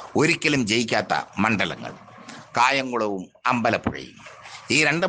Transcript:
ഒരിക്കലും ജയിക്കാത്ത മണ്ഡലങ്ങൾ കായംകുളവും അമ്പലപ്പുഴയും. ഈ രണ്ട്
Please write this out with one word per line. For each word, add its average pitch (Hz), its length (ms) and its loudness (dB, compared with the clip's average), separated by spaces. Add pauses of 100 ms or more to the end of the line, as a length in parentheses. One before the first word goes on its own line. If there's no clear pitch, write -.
(200)
ഒരിക്കലും 151 420 2 (100)
ജയിക്കാത്ത 113 420 0 (300)
മണ്ഡലങ്ങൾ 82 480 -2 (680)
കായംകുളവും 120 640 0 (280)
അമ്പലപ്പുഴയും. 95 680 -2 (580)
ഈ - 20 4 (100)
രണ്ട് 165 220 2